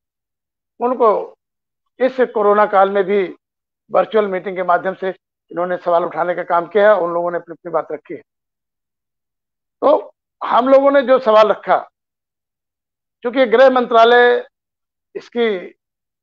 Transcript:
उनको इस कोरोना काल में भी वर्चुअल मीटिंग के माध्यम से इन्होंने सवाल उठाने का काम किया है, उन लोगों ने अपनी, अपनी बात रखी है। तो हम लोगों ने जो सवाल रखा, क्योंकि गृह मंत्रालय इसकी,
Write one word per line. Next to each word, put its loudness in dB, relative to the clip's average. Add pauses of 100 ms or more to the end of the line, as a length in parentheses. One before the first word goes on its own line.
(800)
उनको -2 (600)
इस -2
कोरोना 0
काल 2
में -2
भी -4 (560)
वर्चुअल -2
मीटिंग -8
के -6
माध्यम -2
से -8 (420)
इन्होंने -6
सवाल -2
उठाने -6
का -8
काम -2
किया 2
है, 0
उन -4
लोगों -4
ने -6
अपनी, -14
अपनी -16
बात -4
रखी -14
है। -14 (1600)
तो 0 (300)
हम 0
लोगों 4
ने 2
जो 2
सवाल 4
रखा, -2 (1300)
क्योंकि 0
गृह 6
मंत्रालय 4 (680)
इसकी, -4 (680)